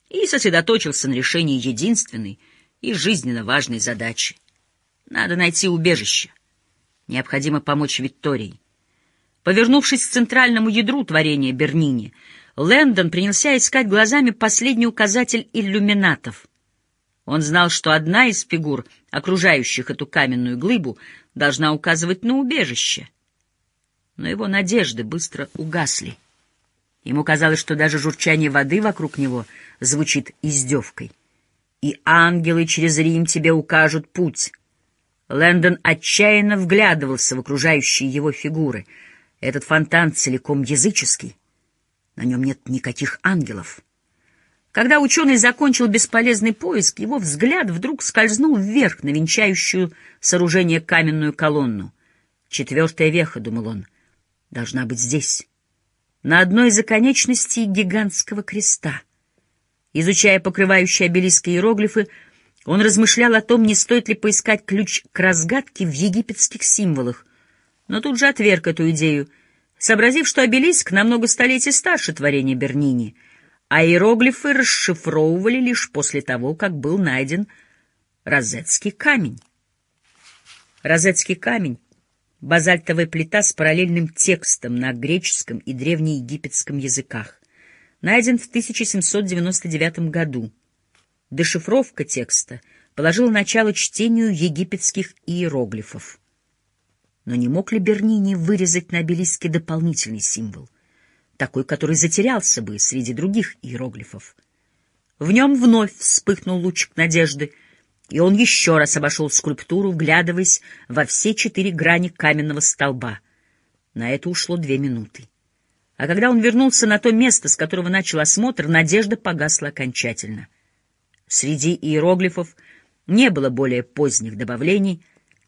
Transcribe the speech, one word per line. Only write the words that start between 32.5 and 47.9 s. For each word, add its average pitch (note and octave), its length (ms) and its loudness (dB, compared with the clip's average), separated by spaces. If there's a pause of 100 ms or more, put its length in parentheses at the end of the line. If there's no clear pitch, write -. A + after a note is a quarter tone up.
через D#3+ 320 0
Рим E3 280 2
тебе D#3+ 260 0
укажут D#3 580 2
путь". - 420 -4 (760)
Лэндон F3 540 4
отчаянно G#3 720 2
вглядывался E3 800 0
в B2+ 40 -4
окружающие C#3 680 0
его C#3+ 240 -2
фигуры. D3 540 -4 (540)
Этот C3 240 -4
фонтан D#3+ 480 2
целиком C#3 500 -2
языческий. C#3+ 760 -2 (800)
На - 60 -8
нём B2 200 -2
нет C3+ 260 -4
никаких C3 540 -6
ангелов. B2 580 -4 (920)
Когда B3+ 260 2
учёный C#4 380 4
закончил B3 500 4
бесполезный A3+ 640 2
поиск, C4 480 -2
его A#3 180 -4
взгляд G#3+ 520 0
вдруг A3 320 -6